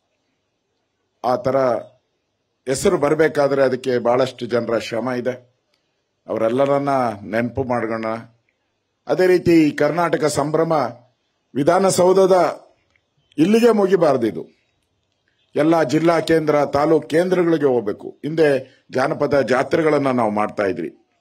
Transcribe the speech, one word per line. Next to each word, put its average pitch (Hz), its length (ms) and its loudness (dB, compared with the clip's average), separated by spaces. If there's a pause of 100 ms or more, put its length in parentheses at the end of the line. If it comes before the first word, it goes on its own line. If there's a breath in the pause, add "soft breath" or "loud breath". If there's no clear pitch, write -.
(1300)
ಆ 127 100 0
ಥರ 127 200 -4 (1120)
ಹೆಸರು 160 300 0
ಬರಬೇಕಾದ್ರೆ 143 680 0
ಅದಕ್ಕೆ 127 340 0
ಬಹಳಷ್ಟು 120 480 0
ಜನರ 117 320 -2
ಶ್ರಮ 117 320 -6
ಇದೆ, 123 240 -6 (960)
ಅವರೆಲ್ಲರನ್ನ 135 600 0 (340)
ನೆನಪು 117 400 -4
ಮಾಡ್ಕೊಳ್ಳೋಣ. 113 520 -4 (920)
ಅದೇ 165 200 2
ರೀತಿ 170 400 4
ಈ 147 40 0
ಕರ್ನಾಟಕ 151 540 -2
ಸಂಭ್ರಮ 156 480 -2 (840)
ವಿಧಾನಸೌಧದ 185 800 4 (1000)
ಇಲ್ಲಿಗೆ 220 340 4
ಮುಗಿಬಾರ್ದು. 170 560 2
ಇದು 85 160 -6 (1120)
ಎಲ್ಲ 160 280 2
ಜಿಲ್ಲಾ 156 360 2
ಕೇಂದ್ರ, 151 460 0
ತಾಲೂಕ್ 147 440 0
ಕೇಂದ್ರಗಳಿಗೆ 170 560 0
ಹೋಗ್ಬೇಕು. 117 440 -2
ಹಿಂದೆ 156 400 -2 (420 loud breath)
ಜಾನಪದ 143 500 0
ಜಾತ್ರೆಗಳನ್ನ 139 720 0
ನಾವು 117 200 0
ಮಾಡ್ತಾ 104 320 -4
ಇದ್ರಿ, 87 260 -4 (320)